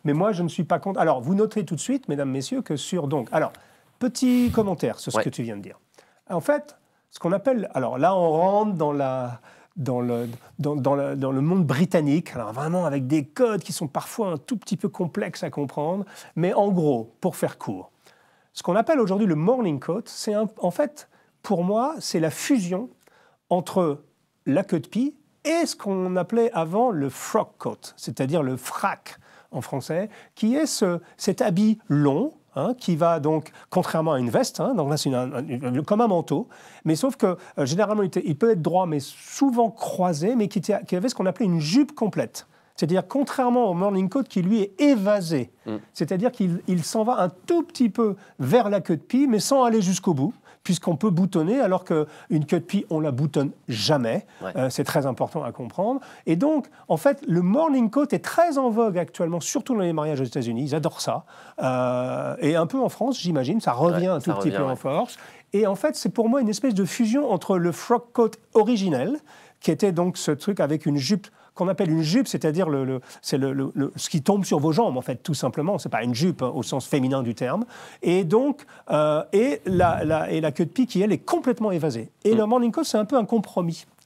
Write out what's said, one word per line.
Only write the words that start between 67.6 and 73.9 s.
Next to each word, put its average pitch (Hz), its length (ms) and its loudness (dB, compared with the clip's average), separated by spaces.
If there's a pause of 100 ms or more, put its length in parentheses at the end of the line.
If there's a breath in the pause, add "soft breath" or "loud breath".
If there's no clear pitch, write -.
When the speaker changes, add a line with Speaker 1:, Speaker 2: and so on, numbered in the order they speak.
Speaker 1:
frock - 420 -2
coat 220 180 2 (220)
originel, 196 640 2 (420 loud breath)
qui - 120 0
était 196 200 2
donc 175 260 0
ce - 140 -2
truc 175 280 -2
avec 151 260 0
une 147 120 2
jupe 151 300 0 (280 soft breath)
qu'on 180 140 -2
appelle 190 200 0
une 160 120 2
jupe, 190 260 2
c'est-à-dire 160 400 0
le, 139 160 0
le, 131 160 -2 (220 loud breath)
c'est - 160 -2
le, 135 160 0
le, 135 220 -4
le, 139 200 -2